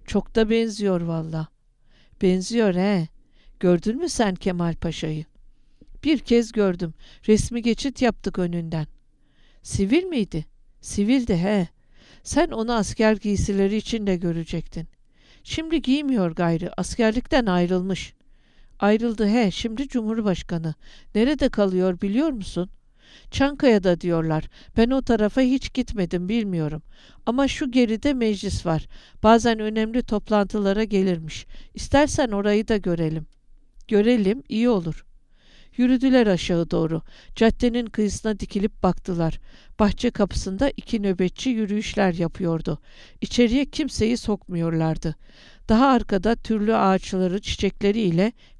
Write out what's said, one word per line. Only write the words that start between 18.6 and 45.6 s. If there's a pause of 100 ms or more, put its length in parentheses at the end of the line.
"Ayrıldı
he.
Şimdi
Cumhurbaşkanı. (400)
Nerede
kalıyor
biliyor
musun?" (600)
"Çankaya'da
diyorlar. (320)
Ben
o
tarafa
hiç
gitmedim,
bilmiyorum. (440)
Ama
şu
geride
meclis
var. (360)
Bazen
önemli
toplantılara
gelirmiş. (280)
İstersen
orayı
da
görelim." (600)
"Görelim,
iyi
olur." (760)
Yürüdüler
aşağı
doğru. (320)
Caddenin
kıyısına
dikilip
baktılar. (380)
Bahçe
kapısında
iki
nöbetçi
yürüyüşler
yapıyordu. (420)
İçeriye
kimseyi
sokmuyorlardı. (540)